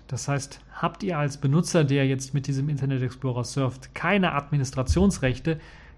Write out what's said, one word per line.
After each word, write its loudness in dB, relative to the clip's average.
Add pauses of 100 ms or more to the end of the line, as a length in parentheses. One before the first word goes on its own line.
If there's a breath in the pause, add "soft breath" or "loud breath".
Das -6
heißt, -4 (200)
habt -4
ihr -2
als -2
Benutzer, 4
der 4
jetzt -2
mit -2
diesem -2
Internet -2
Explorer -2
surft, -4
keine 2
Administrationsrechte, 2 (380 loud breath)